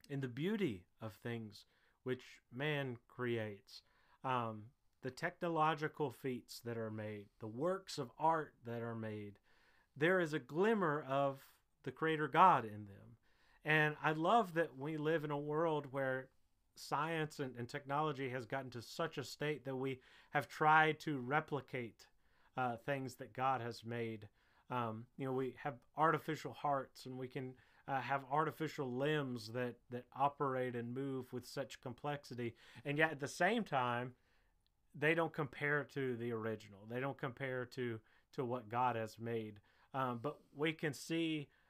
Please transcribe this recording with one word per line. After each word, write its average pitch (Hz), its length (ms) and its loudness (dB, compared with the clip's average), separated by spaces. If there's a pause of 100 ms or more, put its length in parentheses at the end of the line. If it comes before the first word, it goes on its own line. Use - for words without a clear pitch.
in 139 140 -4
the 135 60 -2
beauty 143 580 0 (160)
of 110 120 -8
things 113 520 -8 (380)
which 127 180 -2 (320)
man 139 440 -2 (100)
creates, 110 760 -4 (420)
um, 117 400 -2 (380)
the 131 80 -6
technological 156 1000 0
feats - 520 -6
that 117 140 -6
are 110 140 -4
made, 107 340 -8 (140)
the 113 80 -8
works 170 500 -4
of 123 220 -4
art 156 340 2 (120)
that 117 160 -4
are 117 140 -4
made. 107 440 -8 (580)
There 180 220 6
is 156 140 2
a 151 60 0
glimmer 156 720 2
of 139 300 2 (440)
the 127 80 -6
Creator 156 380 2
God 156 360 8
in 104 200 -10
them. 101 320 -18 (480)
And 151 380 6
I 151 80 4
love 180 420 6
that 151 240 2
we 151 200 -4
live 151 260 2
in 147 80 -4
a 143 60 0
world 147 540 0
where 131 360 0 (480)
science 151 640 -2
and, 131 180 -4
and 120 100 -4
technology 139 640 -2
has 123 160 -4
gotten 135 260 -4
to 120 100 -8
such 160 360 -4
a 135 60 -4
state 147 420 -4
that 135 100 -4
we 131 240 -2 (320)
have - 160 0
tried 156 540 6
to 143 180 -2
replicate, 127 880 -2 (500)
uh, 123 180 0 (100)
things 135 300 -2
that 107 180 -14
God 131 280 0
has 117 240 -6
made. 113 420 -4 (440)
Um, 117 340 -2 (120)
you 139 80 -4
know, 131 80 -2
we 127 200 0 (100)
have 139 120 -4 (200)
artificial 151 580 2
hearts, 139 520 -2
and 127 120 -8
we 127 100 -6
can, 127 260 -8 (340)
uh, 135 120 -2
have 135 320 0
artificial 151 600 0
limbs 127 600 0
that, 120 240 -2 (160)
that 123 140 -6 (120)
operate 131 580 2
and 120 180 -4
move 131 380 -4
with 123 140 -6
such - 360 -6
complexity. 123 720 -6 (300)
And 143 120 0
yet 160 140 4
at 139 80 -8
the 139 80 -2
same 208 360 2
time, 123 500 0 (840)
they 151 180 4
don't 165 200 0
compare 143 600 -2
to 131 240 -2
the 120 140 -4
original. 107 480 -4 (100)
They 120 100 -4
don't 135 180 -4
compare 127 480 -4 (100)
to, 120 240 -2 (360)
to 135 100 -2
what 117 240 -4
God 120 260 2
has 110 240 -4
made. 110 400 -4 (340)
Um, 127 280 -2
but 143 160 -4 (180)
we 156 160 0
can 156 220 -2
see 160 560 -2 (200)